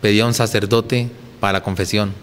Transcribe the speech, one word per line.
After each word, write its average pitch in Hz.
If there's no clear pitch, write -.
pedí 104
a 113
un 117
sacerdote 117
para 98
la 95
confesión. 98